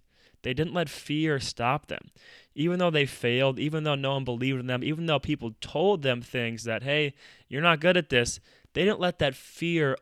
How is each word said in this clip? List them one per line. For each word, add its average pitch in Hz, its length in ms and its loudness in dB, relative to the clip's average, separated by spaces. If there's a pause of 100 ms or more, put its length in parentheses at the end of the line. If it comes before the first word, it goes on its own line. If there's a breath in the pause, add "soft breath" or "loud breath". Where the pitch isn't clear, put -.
(420 soft breath)
They 123 120 -2
didn't 156 200 -2
let 165 140 0
fear 151 500 -2
stop 120 480 -2
them. - 240 -12 (440 loud breath)
Even 170 240 0
though 180 120 4
they 147 160 4
failed, 127 520 2
even 151 260 -2
though 147 100 2
no 139 200 -2
one 135 100 -2
believed 127 340 -2
in 123 80 -6
them, 127 160 -2
even 156 240 -2
though 147 120 2
people 117 420 -4
told 175 420 0
them 123 200 0
things 117 420 -4
that, 113 180 -4
"Hey, 143 300 0 (360 loud breath)
you're 139 120 -6
not 165 200 4
good 180 180 4
at 160 100 -2
this," 120 320 0 (320 soft breath)
they 160 120 0
didn't 208 140 2
let 180 200 -2
that 139 160 0
fear 160 680 -2